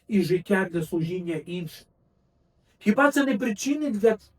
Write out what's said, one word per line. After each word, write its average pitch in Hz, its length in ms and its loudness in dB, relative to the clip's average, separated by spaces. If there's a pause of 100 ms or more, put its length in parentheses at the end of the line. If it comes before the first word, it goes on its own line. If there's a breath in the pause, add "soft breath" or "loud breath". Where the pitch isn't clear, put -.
і 208 140 2
життя 180 500 0
для 165 120 -4
служіння 170 520 -4
іншим. 170 520 -10 (920)
Хіба 269 320 4
це 285 140 2
не 262 120 0
причини 269 540 -2
для 214 260 2 (220)